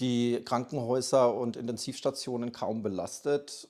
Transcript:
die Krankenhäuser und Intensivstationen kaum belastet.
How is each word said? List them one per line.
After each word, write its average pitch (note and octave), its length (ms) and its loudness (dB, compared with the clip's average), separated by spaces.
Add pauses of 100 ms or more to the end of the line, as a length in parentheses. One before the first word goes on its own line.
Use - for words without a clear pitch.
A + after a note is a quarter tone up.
die A#2+ 420 2
Krankenhäuser B2 920 2
und A#2 200 0
Intensivstationen B2 960 -4
kaum A2+ 320 -4
belastet. C#3+ 880 -4